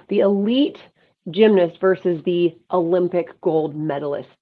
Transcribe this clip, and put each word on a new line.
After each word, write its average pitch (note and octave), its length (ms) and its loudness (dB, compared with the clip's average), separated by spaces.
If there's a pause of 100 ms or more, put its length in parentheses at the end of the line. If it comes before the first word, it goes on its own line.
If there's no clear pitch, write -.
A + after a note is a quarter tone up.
the G3+ 140 -2
elite G3+ 580 0 (500)
gymnast F#3 500 2
versus F3+ 440 0
the F3 340 -2 (140)
Olympic F3 680 -2
gold D#3+ 340 -2
medalist C#3+ 540 -6 (120)